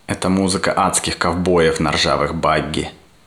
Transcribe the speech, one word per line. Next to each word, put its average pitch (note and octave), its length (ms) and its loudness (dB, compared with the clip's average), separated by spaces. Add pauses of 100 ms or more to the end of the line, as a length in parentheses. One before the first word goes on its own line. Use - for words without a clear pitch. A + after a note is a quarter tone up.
Это G2 220 -4
музыка F#2+ 480 0
адских F2+ 420 0
ковбоев F2 640 2
на D#2 100 0
ржавых D2 420 0
багги. D#2 580 -2 (360)